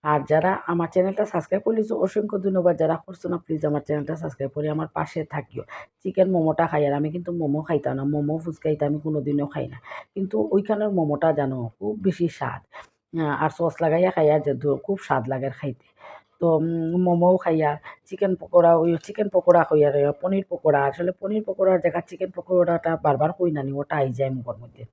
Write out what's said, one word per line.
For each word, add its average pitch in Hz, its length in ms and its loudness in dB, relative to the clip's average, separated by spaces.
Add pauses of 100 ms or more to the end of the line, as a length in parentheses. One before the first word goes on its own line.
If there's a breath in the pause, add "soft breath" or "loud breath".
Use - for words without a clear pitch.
আর 151 240 2
যারা 160 240 2 (140)
আমার 170 220 -2
চ্যানেলটা 190 380 0
সাবস্ক্রাইব 185 360 -4
করে 226 140 0
লিছো, 220 220 -2
অসংখ্য 208 400 -2
ধন্যবাদ। 185 380 2
যারা 160 200 0
করছো 180 320 -14
না, 175 80 -4
প্লিজ 156 300 -6
আমার 147 140 0
চ্যানেলটা 147 360 -4
সাবস্ক্রাইব 151 340 -8
করে 151 180 -4
আমার 156 260 -4
পাশে 156 300 -4
থাকিও। 131 380 -10 (360 loud breath)
চিকেন 190 320 0
মোমোটা 165 360 2
খাই, 151 200 0
আর 139 60 0
আমি 147 180 0
কিন্তু 175 220 -8
মোমো 151 300 -2
খাইতাম 143 340 -2
না, 135 80 -6
মোমো 147 340 -2
ফুচকা 165 320 -6
এটা 151 160 -2
আমি 147 140 -2
কোনোদিনও 147 460 -2
খাই 139 220 -8
না, 131 100 -16 (320 loud breath)
কিন্তু 202 420 -2
ওইখানের 208 380 0
মোমোটা 160 420 2
জানো 131 360 -2
খুব 190 340 -6
বেশি 175 260 0
স্বাদ। - 320 -6 (540 loud breath)
আহ, 151 280 0
আর 156 80 2
সস 165 300 -2
লাগাইয়া 170 300 2
খাই 156 200 4
আর 151 100 4
যে 143 140 -2
দু-, 139 220 0
খুব 196 220 -4
স্বাদ 131 300 -2
লাগে 131 220 -4
খাইতে। 131 360 -10 (520 loud breath)
তো, 170 180 2
উম, 156 80 2 (380)
মোমোও 180 340 4
খাই 165 260 0
আর 147 140 0 (280 loud breath)
চিকেন 190 320 -2
পকোড়া, 170 400 6
ওই 165 260 4
চিকেন - 260 -4
পকোড়া 175 360 6
খাই 151 200 4
আর 143 280 2
পনির 190 360 -2
পকোড়া। 156 360 2
আসলে 175 280 -2
পনির 208 340 -4
পকোড়ার 185 340 2
জায়গা 175 200 0
চিকেন 185 300 -10
পকোড়াটা 175 720 0
বারবার 147 300 2
কই 175 180 0
না 147 120 -4
নি, 135 100 -6
ওটা 139 240 -4
আই 135 160 0
যায় 131 180 -2
মুখের 123 280 -8
মধ্যে। 117 340 -18